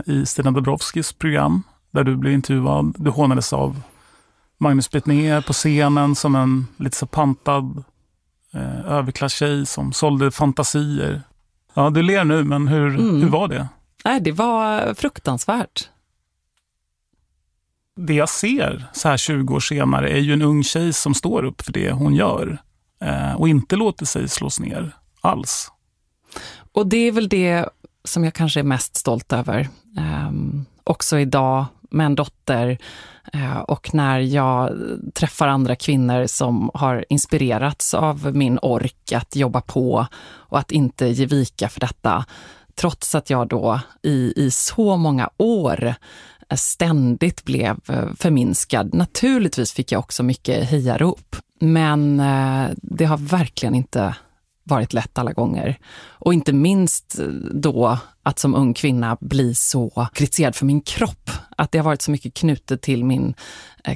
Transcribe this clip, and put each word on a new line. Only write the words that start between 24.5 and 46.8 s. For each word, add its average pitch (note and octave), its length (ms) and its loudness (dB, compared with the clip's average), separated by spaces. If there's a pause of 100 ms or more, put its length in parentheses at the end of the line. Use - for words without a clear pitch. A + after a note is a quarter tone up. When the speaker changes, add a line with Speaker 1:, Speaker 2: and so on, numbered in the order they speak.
Speaker 1:
ner - 320 -8 (300)
alls. - 500 -4 (1000)
Speaker 2:
Och G#3 160 0
det G#3+ 100 2
är A#3 140 2
väl G#3+ 180 0
det F3+ 400 2 (340)
som E3+ 200 -2
jag D#3+ 100 0
kanske D#3 260 0
är C#3+ 40 -2
mest C3 340 -2
stolt - 360 -2
över, B2 360 -2 (280)
ehm, D3 680 -4 (180)
också - 360 0
idag C3+ 460 2 (260)
med D#3 140 2
en C#3+ 100 2
dotter, B2 600 -2 (560)
eh, C3+ 240 -4
och - 360 -6
när C3+ 260 2
jag C3 520 0 (420)
träffar D3+ 340 0
andra C3 280 2
kvinnor B2+ 520 2
som A#2+ 460 0
har B2+ 360 -2
inspirerats C#3 840 0
av D3 420 0
min B2+ 260 2
ork B2 500 -2
att - 240 -4
jobba B2+ 260 0
på B2 460 0 (160)
och - 360 -6
att - 120 -8
inte C3+ 360 2
ge B2 180 2
vika B2+ 440 0
för - 100 -12
detta. A2+ 460 -2 (500)
Trots - 400 -2
att - 140 -2
jag B2 180 0
då A#2 320 0 (240)
i, C3 300 0 (120)
i B2+ 60 2
så G3+ 460 0
många D3 400 0
år D3+ 580 0 (600)
ständigt D#3 880 0